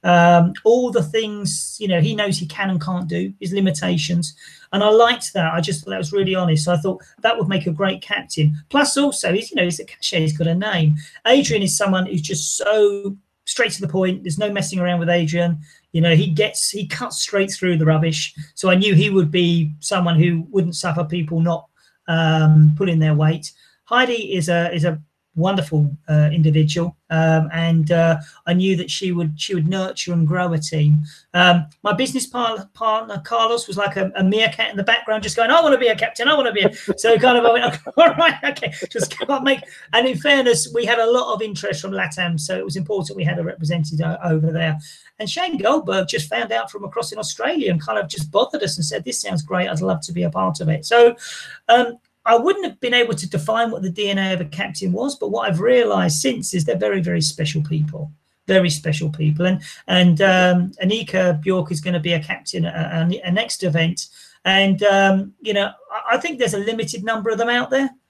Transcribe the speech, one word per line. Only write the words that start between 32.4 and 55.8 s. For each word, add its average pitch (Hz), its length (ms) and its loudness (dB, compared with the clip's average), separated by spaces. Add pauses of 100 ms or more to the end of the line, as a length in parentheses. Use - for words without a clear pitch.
partner 220 500 -4
Carlos 233 420 0
was 190 120 -8
like 202 180 -2
a, 190 180 -2
a 190 80 -2
meerkat 214 480 0
in 202 60 -10
the 196 60 -4
background, 220 400 0
just 196 120 -8
going, 233 160 2
"I 330 120 6
wanna 285 160 4
be 240 100 2
a 220 80 2
captain, 233 320 -2
I 302 60 4
wanna 254 180 2
be 202 80 -2
a," 196 140 2 (240)
so 226 200 4
kind 247 200 6
of, 233 80 4
I 233 40 8
went, 240 280 0 (100)
<laughs> - 80 -6
"All 330 200 6
right, 330 180 2 (100)
okay, 277 300 -6 (160)
just - 280 -4
come 262 120 -6
on, 269 120 -2
make." 269 200 0 (320)
And 247 120 2
in 254 120 -2
fairness, 262 560 2
we 240 100 0
had 233 140 2
a 226 120 2
lot 247 220 0
of 214 80 -4
interest 208 400 -6
from 196 120 -10
latam, 175 460 -4
so 185 160 -6
it 190 100 -6
was 170 120 -8
important 190 400 -6
we 180 80 -4
had 175 140 -2
a 170 40 -4
representative 160 600 -4
o-, 165 200 -4
over 160 300 0
there. 160 260 -2 (400)
And 214 120 -8
Shane 349 260 -4
Goldberg 196 520 0
just 208 200 -4
found 226 240 -4
out 226 180 -4
from 202 140 -14
across 233 260 -8
in 214 80 -12
Australia 247 520 -4
and 165 100 0
kind 214 180 -4
of 196 80 -4
just - 240 -8
bothered 233 320 0
us 151 140 -4
and 170 80 -4
said, 160 200 -6
"This - 180 -6
sounds 175 180 -2
great, 180 300 -4
I'd 156 100 -4
love 180 220 -2
to 175 100 -12
be 175 120 -2
a - 60 -2
part 185 300 -4
of 160 80 -2
it." 156 160 -2
So, 233 320 6 (540)
um, 240 260 4 (280)
I 226 120 6
wouldn't 381 280 2
have - 140 -8
been 247 160 -2
able 233 200 2
to 160 140 -8
define 220 440 -2
what 196 100 -8
the 185 80 -4
D 202 180 -4
N 196 80 -2
A 190 160 -2
of 175 80 -4
a 175 40 -6
captain 175 480 -6
was, 262 240 -4
but - 160 -6
what 220 180 -2
I've 165 80 0
realized 202 600 2